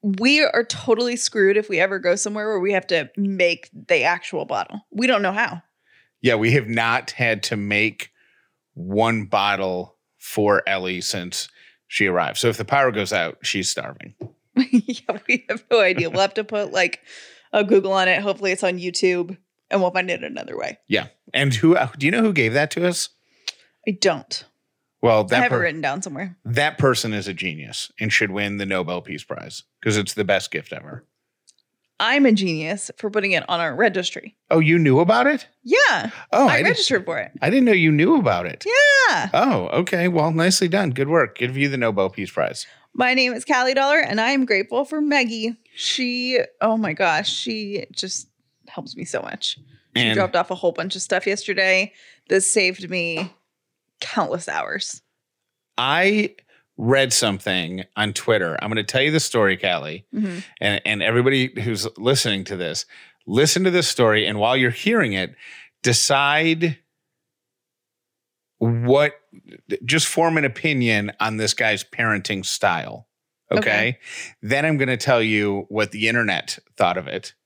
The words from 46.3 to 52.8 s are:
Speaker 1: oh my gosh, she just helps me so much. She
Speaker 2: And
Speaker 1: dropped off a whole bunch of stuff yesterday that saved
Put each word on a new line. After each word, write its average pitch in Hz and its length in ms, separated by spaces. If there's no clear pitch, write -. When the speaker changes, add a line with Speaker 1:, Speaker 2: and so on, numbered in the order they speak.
Speaker 1:
oh 220 160
my 202 160
gosh, 175 360
she 208 640
just - 360
helps - 280
me - 80
so - 180
much. - 360
She 233 80
Speaker 2:
And 220 120
Speaker 1:
dropped 196 220
off 165 140
a 185 40
whole 180 180
bunch 180 240
of 185 60
stuff 180 240
yesterday 196 680
that 190 140
saved 185 480